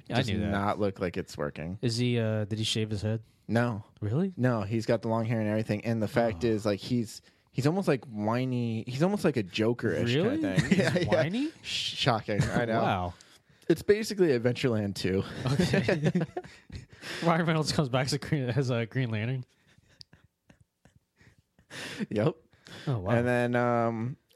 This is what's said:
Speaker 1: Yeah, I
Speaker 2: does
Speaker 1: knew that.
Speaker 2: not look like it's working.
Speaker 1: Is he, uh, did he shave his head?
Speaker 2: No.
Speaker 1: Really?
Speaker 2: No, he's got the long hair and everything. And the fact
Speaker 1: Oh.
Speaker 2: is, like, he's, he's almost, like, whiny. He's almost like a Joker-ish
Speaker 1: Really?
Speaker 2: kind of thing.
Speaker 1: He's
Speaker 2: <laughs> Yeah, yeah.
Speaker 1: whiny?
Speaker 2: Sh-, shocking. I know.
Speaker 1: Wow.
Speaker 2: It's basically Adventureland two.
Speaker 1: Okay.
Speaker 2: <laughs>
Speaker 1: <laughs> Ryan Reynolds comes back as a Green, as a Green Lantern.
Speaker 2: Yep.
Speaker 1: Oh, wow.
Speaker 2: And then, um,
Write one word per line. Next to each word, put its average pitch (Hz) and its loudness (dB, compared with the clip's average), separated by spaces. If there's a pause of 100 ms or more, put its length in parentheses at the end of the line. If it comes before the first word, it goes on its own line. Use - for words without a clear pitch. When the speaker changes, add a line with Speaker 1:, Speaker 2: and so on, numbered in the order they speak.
Speaker 1:
Yeah, - -4
I 120 2
Speaker 2:
does 135 0
Speaker 1:
knew 104 0
that. 104 0
Speaker 2:
not 101 0
look 98 0
like 90 -2
it's - -6
working. 76 -6
Speaker 1:
Is 113 -2
he, 120 0
uh, 110 0
did 104 -4
he 110 -2
shave 110 -2
his 101 -4
head? 110 -2 (260)
Speaker 2:
No. 117 0 (180)
Speaker 1:
Really? 156 -2
Speaker 2:
No, 120 2
he's 107 -2
got 117 2
the 117 -2
long 113 0
hair 113 0
and 107 0
everything. 107 -2
And 113 0
the 101 0
fact 113 0
Speaker 1:
Oh. 120 2
Speaker 2:
is, 107 0
like, 101 2
he's, 120 -4 (300)
he's 127 -2
almost, 180 0
like, 139 0
whiny. 117 -2
He's 131 -2
almost 196 0
like 151 2
a 107 2
Joker-ish 113 0
Speaker 1:
Really? 247 2
Speaker 2:
kind 302 0 (100)
of - 4
thing. 143 -6
Speaker 1:
He's 185 6
Speaker 2:
<laughs> - -
Yeah, 170 2
yeah. 175 0
Speaker 1:
whiny? 180 0 (120)
Speaker 2:
Sh-, - -6
shocking. 110 2
I 120 0
know. 113 0
Speaker 1:
Wow. 92 0 (560)
Speaker 2:
It's 165 2
basically 208 4
Adventureland 117 2
two. 95 0 (220)
Speaker 1:
Okay. 151 2
Speaker 2:
<laughs> - -8 (400)
Speaker 1:
<laughs> - -2
Ryan 165 4
Reynolds 156 2
comes 143 2
back 127 0
as 151 -2
a 143 0
Green, 131 -2
as 127 0
a 117 0
Green 127 -2
Lantern. 120 -4 (2750)
Speaker 2:
Yep. 117 0 (520)
Speaker 1:
Oh, 123 0
wow. 92 -2
Speaker 2:
And 120 4
then, 123 2
um, 117 2 (180)